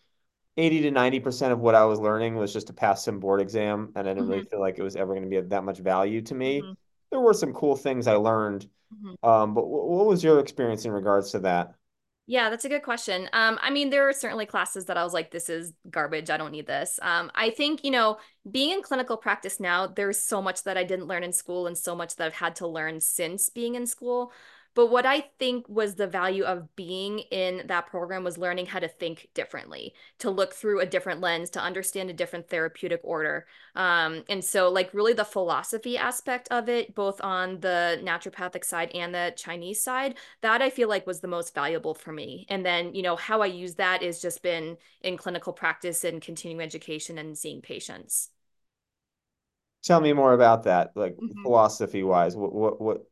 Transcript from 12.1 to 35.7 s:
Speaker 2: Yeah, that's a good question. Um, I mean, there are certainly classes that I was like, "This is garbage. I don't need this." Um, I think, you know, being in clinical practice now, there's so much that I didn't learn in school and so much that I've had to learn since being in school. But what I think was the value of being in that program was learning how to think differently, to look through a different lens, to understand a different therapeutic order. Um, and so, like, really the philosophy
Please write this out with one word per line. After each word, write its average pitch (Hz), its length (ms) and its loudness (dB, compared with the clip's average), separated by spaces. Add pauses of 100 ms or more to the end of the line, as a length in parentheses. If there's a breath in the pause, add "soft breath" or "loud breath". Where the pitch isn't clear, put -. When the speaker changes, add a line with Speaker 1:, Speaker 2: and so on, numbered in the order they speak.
Speaker 2:
Yeah, 233 240 2
that's 233 140 -6
a 269 60 -6
good 294 140 -2
question. 202 500 -4
Um, 220 280 2
I - 80 0
mean, 285 200 0
there 277 180 4
are 277 60 2
certainly 220 320 -4
classes 185 400 -4
that 180 120 -2
I 175 60 0
was 175 100 -4
like, 165 180 -2
"This 170 180 -8
is 165 240 -8 (160)
garbage. 156 400 -4
I 156 80 0
don't 156 160 -4
need 151 140 -10
this." 143 340 -4
Um, 170 340 0
I 226 140 0
think, 294 340 -2
you 277 80 -2
know, 220 260 4 (320 loud breath)
being 269 220 0
in 392 100 -2
clinical 254 360 -4
practice 208 420 -4
now, 180 280 0
there's 202 320 -2
so 202 220 -2
much 185 220 -4
that 185 140 -4
I 180 80 0
didn't 185 220 -4
learn 180 180 -4
in 175 80 -8
school 180 340 -2
and 175 100 -6
so 175 180 -6
much 170 200 -8
that 170 100 -4
I've 160 80 -2
had 170 240 -4
to 175 100 -6
learn 160 340 -6
since 180 480 -2
being 240 260 -6
in 240 100 -6
school. 247 460 -4 (440 soft breath)
But 240 120 8
what 254 180 4
I 285 160 4 (160)
think 247 320 -2
was 208 260 0
the 196 120 0
value 185 380 0
of 175 300 -4
being 190 440 -6
in 185 480 -4
that 175 180 -2
program 185 380 -6
was 170 160 -6
learning 180 280 -4
how 185 120 -6
to 170 80 -4
think 165 480 -8
differently, - 580 -10 (260 soft breath)
to 214 120 -2
look 185 220 0
through 208 260 0
a 185 80 2
different 180 340 -2
lens, 170 300 -2
to 160 100 -6
understand 185 480 -4
a 170 40 -10
different 170 360 -6
therapeutic 165 540 -4
order. 156 420 -4 (300 soft breath)
Um, 165 540 0
and 196 140 -4
so, 185 260 4
like, 185 240 0
really 214 200 4
the 208 120 2
philosophy 208 720 -2